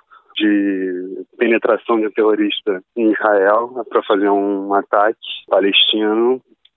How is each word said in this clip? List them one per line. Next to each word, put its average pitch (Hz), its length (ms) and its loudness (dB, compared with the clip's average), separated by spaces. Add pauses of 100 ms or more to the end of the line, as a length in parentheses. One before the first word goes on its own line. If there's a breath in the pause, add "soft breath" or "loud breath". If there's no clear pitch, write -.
(340 soft breath)
de 95 920 -2 (140)
penetração 117 600 0
de 107 60 0
um 104 40 -6
terrorista 104 720 0 (140)
em 110 160 2
Israel, 104 640 2
né, 123 120 -8
pra 113 140 0
fazer 101 280 0
um 101 440 -2
ataque 104 440 0 (300)
palestino. 107 920 2 (360)